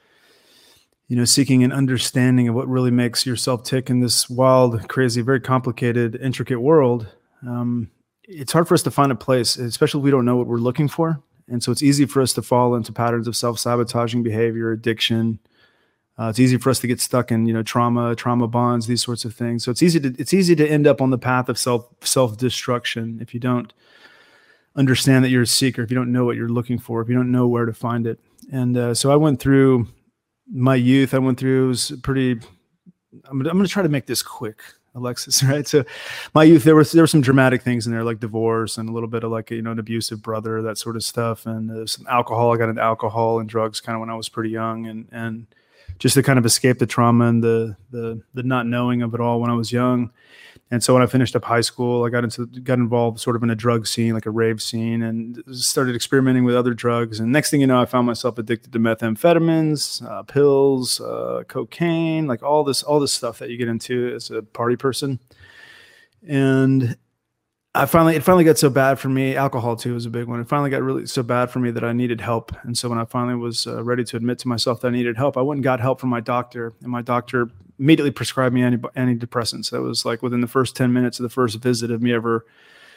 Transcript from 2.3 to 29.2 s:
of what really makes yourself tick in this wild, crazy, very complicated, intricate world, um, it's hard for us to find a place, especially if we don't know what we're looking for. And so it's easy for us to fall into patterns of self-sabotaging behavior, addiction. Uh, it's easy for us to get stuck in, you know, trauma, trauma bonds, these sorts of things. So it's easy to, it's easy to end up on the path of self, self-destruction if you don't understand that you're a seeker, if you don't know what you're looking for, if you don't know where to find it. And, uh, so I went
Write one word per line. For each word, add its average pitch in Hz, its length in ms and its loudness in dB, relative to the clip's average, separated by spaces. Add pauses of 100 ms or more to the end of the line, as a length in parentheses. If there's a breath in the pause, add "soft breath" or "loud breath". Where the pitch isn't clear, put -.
of 113 80 -2
what 131 140 -4
really 127 220 0
makes 123 340 0
yourself 123 400 -4
tick 131 240 -4
in 123 100 0
this 120 300 -2
wild, 123 580 4
crazy, 123 340 0
very 127 200 0
complicated, 120 760 -2
intricate 123 460 -4
world, 123 460 4 (380)
um, 120 460 -4 (320)
it's 151 300 -12
hard 170 160 2
for 185 40 6
us 156 100 4
to 143 80 -2
find 139 200 2
a 120 40 0
place, 127 420 0
especially 131 420 -2
if 135 60 -2
we 139 60 4
don't 131 120 4
know 123 140 2
what 120 100 0
we're 117 80 -2
looking 127 320 0
for. 160 340 -2 (280)
And 120 120 -4
so 123 120 -2
it's 151 100 -2
easy 143 220 4
for 135 160 0
us 123 140 2
to 117 60 -4
fall 123 340 2
into 110 180 -6
patterns 117 340 -2
of 110 80 -6
self-sabotaging 120 880 -2
behavior, 113 480 -2
addiction. 113 680 -2 (800)
Uh, 113 100 -4
it's 110 100 -2
easy 127 180 6
for 131 120 0
us 120 100 0
to 120 80 -4
get 120 140 -2
stuck 123 300 -2
in, 113 160 2
you 113 60 0
know, 113 100 -2
trauma, 120 520 0
trauma 120 320 -2
bonds, 120 380 0
these 120 160 -2
sorts 120 240 -6
of 107 80 -10
things. 117 300 -6
So 127 80 -4
it's - 100 -2
easy 165 200 4
to, 131 180 -4
it's 143 140 -2
easy 175 220 4
to 151 120 4
end 147 180 2
up 139 160 6
on 131 80 2
the 131 80 2
path 127 320 -2
of 123 80 -4
self, 120 300 -2 (140)
self-destruction 117 1200 -2
if - 120 -14
you 120 60 -8
don't 120 340 -2 (1040 soft breath)
understand 131 480 4
that 127 60 2
you're 127 140 4
a 113 40 0
seeker, 127 340 0
if 110 80 -6
you 123 60 -2
don't 123 160 -2
know 127 120 2
what 117 120 0
you're 117 140 -4
looking 120 280 -2
for, 117 240 -6
if 113 80 -6
you 123 60 0
don't 127 160 2
know 127 160 4
where 117 180 0
to 113 80 -4
find 117 320 -4
it. 113 140 -6 (320)
And, 123 260 -2
uh, 120 160 0
so 139 180 0
I 143 40 6
went 151 240 4